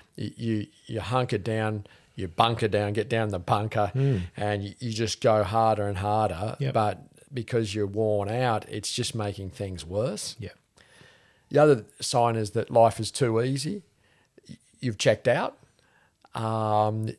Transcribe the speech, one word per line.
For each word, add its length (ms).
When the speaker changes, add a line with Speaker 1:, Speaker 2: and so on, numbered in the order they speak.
Speaker 1:
You, 220
you, 300
you 140
hunker 360
down, 480
you 120
bunker 420
down, 240
get 160
down 200
the 100
bunker, 540
Speaker 2:
Mm. 280
Speaker 1:
and 280
you, 160
you 120
just 300
go 220
harder 440
and 120
harder. 580
Speaker 2:
Yep. 160
Speaker 1:
But 300
because 440
you're 100
worn 440
out, 400
it's 220
just 220
making 380
things 340
worse. 540
Speaker 2:
Yeah. 100
Speaker 1:
The 100
other 260
sign 340
is 160
that 180
life 300
is 100
too 320
easy. 400
Y-, 80
you've 160
checked 320
out, 280
um, 720